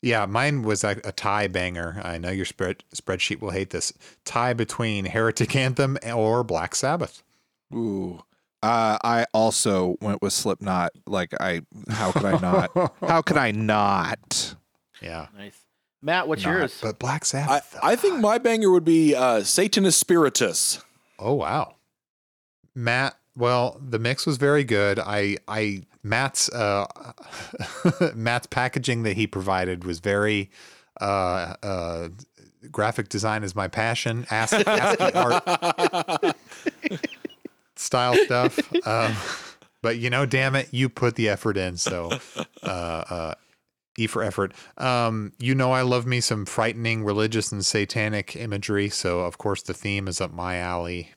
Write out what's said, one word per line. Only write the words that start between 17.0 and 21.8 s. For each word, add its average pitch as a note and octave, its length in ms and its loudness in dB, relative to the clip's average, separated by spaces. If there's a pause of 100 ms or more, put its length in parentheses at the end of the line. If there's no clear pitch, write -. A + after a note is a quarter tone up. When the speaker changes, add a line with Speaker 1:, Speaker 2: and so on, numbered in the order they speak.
Speaker 4:
I, - 20 -16
Speaker 1:
Sabbath, C#3+ 480 0
though. - 100 -16
Speaker 4:
I F#3 140 4
think F4 240 2
my G#3+ 160 4
banger A3+ 340 4
would F3+ 140 6
be, D#3+ 300 6
uh, B2 260 4
Satanus F#3+ 540 2
Spiritus. - 920 2 (340)
Speaker 1:
Oh, G#2+ 140 -2
wow. A#2+ 440 -2 (1000)